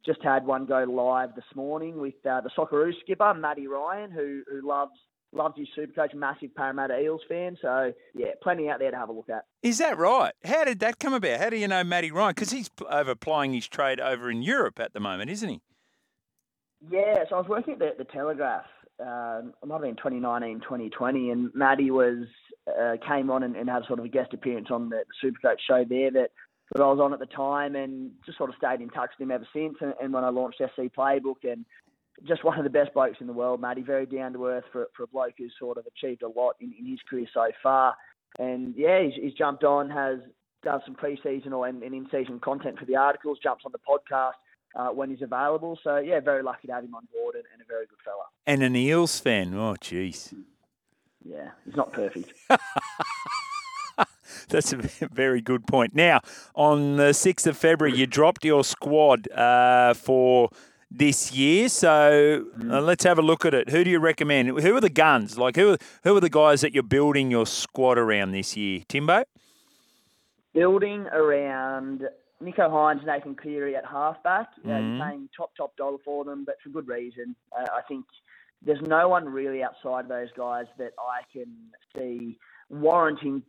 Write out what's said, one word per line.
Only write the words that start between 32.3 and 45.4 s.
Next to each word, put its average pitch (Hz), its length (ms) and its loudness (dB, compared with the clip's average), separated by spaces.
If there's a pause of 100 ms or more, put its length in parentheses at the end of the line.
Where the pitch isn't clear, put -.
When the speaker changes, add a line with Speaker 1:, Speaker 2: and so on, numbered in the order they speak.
Speaker 1:
one 160 140 2
of 147 60 -4
the 143 40 -2
best 143 240 2
blokes 131 300 0
in 120 40 -12
the 123 60 -10
world, 123 260 -2
Matty, 123 220 -6
very 135 240 -2
down 131 300 -8
to 127 140 -6
earth 123 220 -4
for, 120 240 -8
for 120 100 -12
a - 20 -12
bloke 127 320 -6
who's 120 200 -12
sort 120 200 -8
of 117 80 -16
achieved 123 360 -10
a 117 60 -10
lot 120 320 -2
in, 120 180 -14
in 120 60 -14
his 127 240 -10
career 123 240 -6
so 113 180 0 (120)
far. 131 340 4 (420)
And 127 380 -6
yeah, 170 260 4
he's, 135 120 -2
he's 139 180 -8
jumped 143 320 -2
on, 143 240 4
has 139 300 -4 (440)
done 139 220 -4
some 131 100 -18
pre-season 139 600 -6
or, 127 120 -4
and, 127 160 -10
and 131 120 -12
in-season 131 460 -6
content 139 380 -6
for - 60 -16
the 127 120 0
articles, 139 460 2
jumps - 220 -4
on 131 80 -14
the 123 60 -12
podcast, 135 540 -2 (440)
uh, 123 120 -4
when 135 220 -6
he's 131 120 -10
available. 151 600 -4